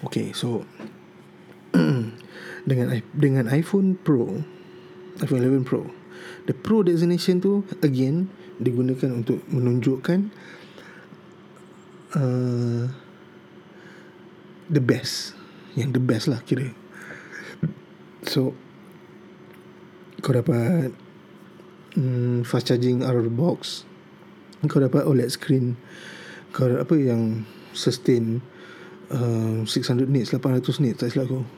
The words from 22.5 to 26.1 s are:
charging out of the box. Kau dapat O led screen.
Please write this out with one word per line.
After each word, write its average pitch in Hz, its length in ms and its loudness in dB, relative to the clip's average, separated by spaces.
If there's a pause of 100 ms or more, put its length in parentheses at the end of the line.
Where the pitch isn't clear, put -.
charging 123 320 2
out 127 160 0
of 117 80 2
the 117 80 -2
box. - 560 -2 (800)
Kau - 80 2
dapat 139 320 4
O 139 80 6
led 120 160 2
screen. 123 480 0 (720)